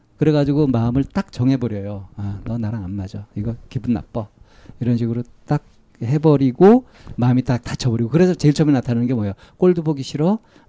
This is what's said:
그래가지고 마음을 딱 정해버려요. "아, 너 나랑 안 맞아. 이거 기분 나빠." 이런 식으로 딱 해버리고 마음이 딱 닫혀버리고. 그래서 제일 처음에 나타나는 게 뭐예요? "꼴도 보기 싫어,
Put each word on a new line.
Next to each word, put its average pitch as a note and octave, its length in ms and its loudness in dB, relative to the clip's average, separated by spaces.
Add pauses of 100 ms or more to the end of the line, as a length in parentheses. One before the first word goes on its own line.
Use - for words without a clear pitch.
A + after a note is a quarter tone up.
(180)
그래가지고 D3 500 2
마음을 A#2+ 360 0
딱 - 280 -6
정해버려요. G#2 840 -2
"아, G2+ 260 -8
너 A#2 140 -6
나랑 A2 260 -6
안 F2+ 80 -8
맞아. G2+ 440 -10
이거 A2+ 200 -6 (140)
기분 A#2+ 240 -2
나빠." G2+ 340 -8 (520)
이런 A#2+ 180 0
식으로 A#2 260 -4 (220)
딱 D3 180 -2 (380)
해버리고 D3 840 4 (300)
마음이 B2+ 280 2
딱 B2 200 -2
닫혀버리고. A#2 460 -2
그래서 F3+ 240 4
제일 D3 220 2
처음에 D3+ 180 2
나타나는 A#2+ 340 0
게 C3 60 -2
뭐예요? G#2 200 -2 (240)
"꼴도 F3+ 260 2
보기 D3+ 200 -4
싫어, D#3+ 360 -2 (300)